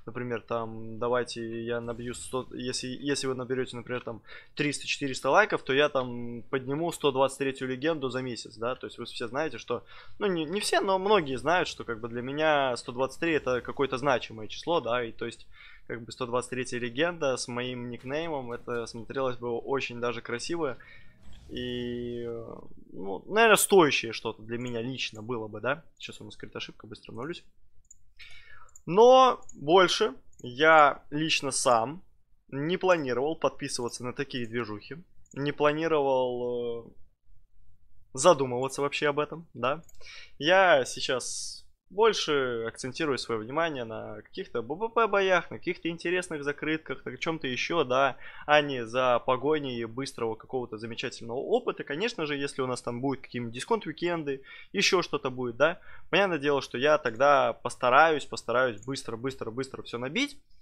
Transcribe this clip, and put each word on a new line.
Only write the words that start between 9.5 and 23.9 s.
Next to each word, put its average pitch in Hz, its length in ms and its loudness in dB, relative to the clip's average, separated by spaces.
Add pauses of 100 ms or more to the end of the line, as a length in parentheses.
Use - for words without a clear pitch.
что, 117 260 -6 (360)
ну, 208 80 0
не, 170 180 0
не 180 140 -4
все, 320 200 2
но 190 200 2
многие 185 380 2
знают, 156 300 2
что, - 160 -10
как 113 160 -6
бы, 117 100 -8
для 120 120 -6
меня 139 560 2
сто - 140 -10
двадцать 131 300 -2
три 170 120 2
это 127 280 0
какое-то 131 360 -2
значимое 113 500 0
число, 165 340 0
да, 120 220 0
и 113 80 -6
то - 140 -8
есть, - 220 -10 (400)
как 117 160 -8
бы, 117 80 -14
сто 131 160 -6
двадцать 120 240 -2
третья 123 260 -6
легенда 135 600 -2
с - 100 -6
моим 123 420 -6
никнеймом, 135 640 -6
это 120 340 -6
смотрелось 123 520 -4
бы 120 200 -4
очень 123 420 -4
даже 117 220 -2
красиво. 135 560 -4 (720)
И, 120 760 -6
э, 117 300 -10 (380)
ну, 98 340 -8
наверное, 220 300 6
стоящее 143 560 6